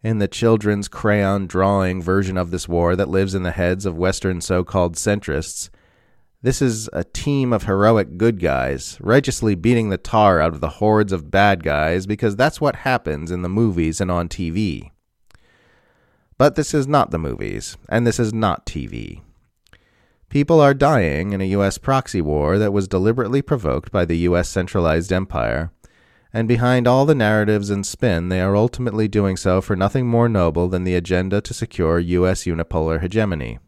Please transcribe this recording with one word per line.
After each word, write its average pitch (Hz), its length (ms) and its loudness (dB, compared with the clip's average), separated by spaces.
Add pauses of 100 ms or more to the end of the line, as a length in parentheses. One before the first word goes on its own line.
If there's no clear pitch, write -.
In 110 180 -2
the 101 100 0
children's 104 580 2
crayon 101 580 0
drawing 92 560 0
version 92 360 0
of 85 140 -2
this 87 180 -6
war 85 260 2
that 92 140 0
lives 95 260 0
in 92 80 -2
the 90 80 -2
heads 92 340 -2
of 85 120 -4
Western 92 420 -2
so-called 90 560 -2
centrists, - 760 -4 (720)
this 123 200 0
is 110 320 -2
a 80 100 -4
team 135 480 -2
of 110 120 0
heroic 101 540 2
good 107 220 2
guys 67 600 -2
righteously 113 540 2
beating 113 340 0
the 92 80 -2
tar 101 420 4
out 82 140 0
of 73 80 -8
the 78 80 -4
hordes 107 420 2
of 78 180 -6
bad 98 340 2
guys 80 420 0
because 104 320 -2
that's 139 240 0
what 147 160 -2
happens 82 520 -4
in 90 120 -4
the 90 80 -4
movies 90 500 0
and 92 100 -2
on 87 200 -2
T 87 200 -6
V. 85 420 -4 (1500)
But 151 180 4
this 151 180 -2
is 139 140 0
not 143 240 2
the 82 80 -2
movies, 53 560 -8 (140)
and 120 180 2
this 117 140 0
is 110 120 -2
not 107 320 -2
T 65 220 -8
V. 50 340 -12 (1080)
People 147 320 4
are 139 120 6
dying 101 600 2
in 98 80 -2
a 95 40 -2
U 98 160 0
S 98 160 0
proxy 131 440 -2
war 76 360 0
that 104 140 2
was 98 160 0
deliberately 113 540 0
provoked 87 500 -2
by 90 140 2
the 82 140 0
U 87 180 2
S 85 100 0
centralized 85 640 0
empire, 80 600 -2 (600)
and 113 160 -2
behind 123 400 2
all 131 200 4
the 156 80 4
narratives 107 560 2
and 98 120 -2
spin, 90 460 -2
they 92 100 0
are 98 160 2
ultimately 110 520 0
doing 98 280 0
so 92 240 0
for 98 160 -2
nothing 101 300 0
more 117 240 2
noble 87 380 2
than 90 160 -2
the 92 100 0
agenda 92 480 0
to - 140 -12
secure 85 420 -2
U 87 300 2
S 92 160 -2
unipolar 80 580 -2
hegemony. 87 560 -2 (100)